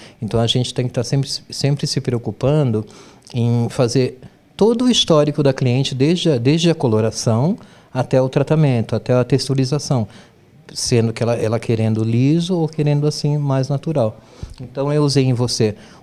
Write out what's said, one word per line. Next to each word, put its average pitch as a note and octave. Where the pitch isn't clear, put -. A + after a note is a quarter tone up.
Então A2+
a A#2
gente B2+
tem B2
que B2
tá B2
sempre, C#3
sempre -
se -
preocupando A#2+
em A#2+
fazer B2
todo A3+
o B3
histórico D3+
da C3+
cliente, C3
desde E3
a, C3+
desde D#3
a D#3+
coloração A#2
até B2+
o C3
tratamento, C3+
até A2+
a B2
texturização, C3+
sendo A2+
que A#2+
ela, A#2
ela A2
querendo A2
liso D3
ou D#3+
querendo D3
assim D3
mais C3+
natural. C#3
Então C3+
eu D3+
usei C#3
em C3
você A#2